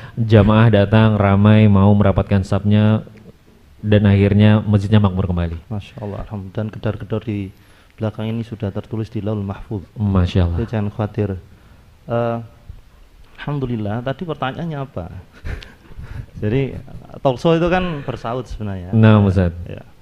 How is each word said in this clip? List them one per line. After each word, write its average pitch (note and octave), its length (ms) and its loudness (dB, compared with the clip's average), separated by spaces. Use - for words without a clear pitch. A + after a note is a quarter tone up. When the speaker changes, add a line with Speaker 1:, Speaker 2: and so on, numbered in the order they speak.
Speaker 1:
Jamaah A2 560 4
datang G#2+ 440 4
ramai, G#2 520 6
mau G2 240 6
merapatkan G2 520 2
sapnya G#2 600 0
dan G#2 260 2
akhirnya G2+ 540 4
masjidnya G#2 420 2
makmur F#2+ 260 0
kembali. E2+ 300 -4
Speaker 2:
Masya - 320 -12
Allah, G2+ 280 -10
alhamdulillah. F#2+ 280 -12
Dan G#2+ 140 -6
gedar-gedor G#2 540 -8
di G2+ 260 -6
belakang A2 320 -6
ini A2+ 160 -4
sudah G#2+ 260 -8
tertulis G#2+ 380 -8
di A2+ 120 -8
Laul G#2 220 -4
Mahfuz. G2 420 -8
Speaker 1:
Masya F#2+ 520 0
Allah. E2+ 140 -2
Speaker 2:
Jadi A2+ 80 -4
jangan G#2 220 -4
khawatir. G#2 380 -4
Eh, A#2 320 -4
alhamdulillah. A#2+ 640 -6
Tadi C3+ 200 -6
pertanyaannya D3+ 560 -8
apa? G#2 260 -10
<laughs> - 680 -16
Jadi B2 320 -4
talk C3 160 -2
show E3 160 2
itu E3 160 0
kan F3 320 -4
bersaut A#2+ 480 -8
sebenarnya. F#2+ 400 -10
Speaker 1:
Nah, A2 320 6
Ustaz. F#2 400 2
Speaker 2:
Ya. G2 180 -14